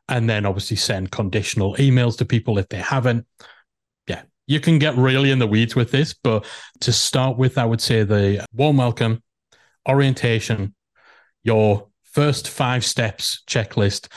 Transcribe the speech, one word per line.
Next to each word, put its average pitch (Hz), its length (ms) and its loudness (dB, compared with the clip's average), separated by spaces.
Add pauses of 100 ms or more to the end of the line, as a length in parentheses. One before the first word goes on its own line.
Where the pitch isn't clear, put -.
and 117 200 -2
then 104 180 0
obviously 98 320 -4
send 95 320 -4
conditional 98 640 -4
emails 127 440 2
to 120 60 -2
people 113 320 0
if 95 120 -2
they 98 100 -10
haven't. 120 480 -2 (800)
Yeah, - 160 -10 (240)
you 147 140 2
can 160 180 4
get 143 180 2
really 131 340 4
in 131 80 2
the 117 80 2
weeds 113 300 0
with 120 140 0
this, 143 240 0
but 113 320 -2 (340)
to 120 120 0
start 131 440 0
with, 127 220 2
I 117 80 2
would 113 160 0
say 110 220 0
the 101 500 0
warm 143 240 2
welcome, 117 440 0 (640)
orientation, 117 880 0 (720)
your 107 440 2 (140)
first - 480 -2
five 123 340 -2
steps - 640 -4
checklist. 104 680 -2